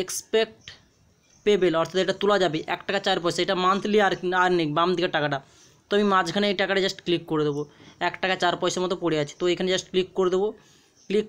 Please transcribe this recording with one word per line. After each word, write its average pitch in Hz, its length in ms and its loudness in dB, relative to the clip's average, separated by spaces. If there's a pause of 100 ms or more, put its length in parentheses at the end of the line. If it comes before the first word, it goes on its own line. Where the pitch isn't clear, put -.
এক্সপেক্ট - 600 -2 (840)
পেবেল, 185 360 4
অর্থাৎ 160 220 -4
এটা 185 180 -2
তোলা 202 220 4
যাবে 160 160 0 (160)
এক - 120 -8
টাকা 196 200 -2
চার 190 160 2
পয়সা, 170 220 0
এটা 190 100 0 (100)
মান্থলি 202 320 2 (100)
আর-, 180 360 -2
আর্নিং, 175 240 2 (100)
বাম 170 180 2
দিকের 175 220 -2
টাকাটা। 147 200 -2 (500)
তো - 100 -16
আমি 208 160 2
মাঝখানে 185 380 0
এই 190 100 -2
টাকাটা 190 240 0
just 190 200 -4
ক্লিক 170 260 -2
করে 156 160 0
দেবো, 147 140 -2 (460)
এক 175 160 -6
টাকা 185 200 0
চার 175 180 2
পয়সার 180 240 -2
মতো 180 180 -2
পড়ে 160 200 0
আছে, 147 160 -8
তো - 40 -4 (100)
এখানে 185 200 -2
just 180 180 -4
ক্লিক 185 180 -2 (100)
করে 185 160 2
দেবো। 196 120 0 (600)
ক্লিক 214 220 0